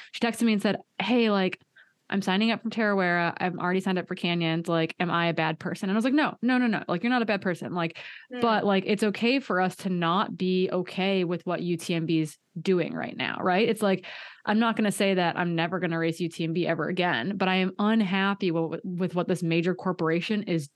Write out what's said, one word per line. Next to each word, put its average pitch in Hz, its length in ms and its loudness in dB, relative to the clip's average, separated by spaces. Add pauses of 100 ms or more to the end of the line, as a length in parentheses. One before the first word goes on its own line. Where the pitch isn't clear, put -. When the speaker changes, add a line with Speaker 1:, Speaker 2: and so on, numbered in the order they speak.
(120)
Speaker 1:
she - 80 -12
texted 233 220 0
me 226 100 4
and 208 80 2
said, 202 160 2 (240)
Hey, 226 300 2
like, 190 300 2 (500)
"I'm 196 120 0
signing 202 280 2
up 214 120 -2
for 226 80 -6
Tarawera. 190 680 2
I'm 180 200 -2
already 180 220 0
signed 185 180 0
up 175 100 -4
for 185 60 -8
Canyons. 170 540 0
Like, 165 320 0
am 175 100 0
I 170 160 2
a 170 80 0
bad 160 240 0
person?" 180 300 -6
And 196 80 0
I - 20 2
was 220 60 2
like, 262 100 0
"No, 294 280 0
no, 254 160 2
no, 247 80 2
no. 202 220 0
Like, 175 140 -2
you're 233 80 0
not 247 120 2
a 214 40 -2
bad 202 160 0
person." 175 320 -4
Like, 170 240 -4 (340)
Speaker 2:
Mm. 247 80 -8
Speaker 1:
but, 226 240 2
like, 196 220 2
it's 208 160 0
okay 233 380 0
for 185 200 0
us 185 160 0
to - 120 -6
not 175 480 0
be 185 340 2
okay 185 540 -2
with 170 220 -4
what 175 160 -2
U 175 140 -2
T 170 180 -4
M 165 120 -2
B 160 140 2
is 156 160 -4 (240)
doing 160 340 0
right - 220 -8
now, - 240 -4
right? 185 280 2
It's 220 140 -2
like, 190 240 2 (400)
I'm 214 140 2
not 226 160 2
gonna 208 160 2
say 196 220 2
that 180 240 2
I'm 175 180 0
never 170 240 0
gonna 165 180 0
race 165 220 0
U 170 80 -2
T 165 160 -6
M 160 80 -2
B 170 140 0
ever 160 220 0
again, 175 480 0
but 190 120 0
I 185 80 2
am 185 220 2
unhappy 196 680 2
w-, 165 280 0
w-, - 80 -10
with 180 300 -2
what 175 140 0
this 180 140 0
major 170 320 2
corporation 180 720 -2
is 165 320 -2